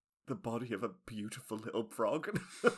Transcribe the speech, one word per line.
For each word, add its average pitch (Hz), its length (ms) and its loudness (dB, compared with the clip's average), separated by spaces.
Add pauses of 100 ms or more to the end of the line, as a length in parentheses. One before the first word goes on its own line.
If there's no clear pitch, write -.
(280)
the 127 80 -2
body 117 380 -4
of 98 100 -2
a 110 60 0 (180)
beautiful 107 500 -6
little 110 280 -2
frog. 147 520 2 (240)
<laughs> 247 160 10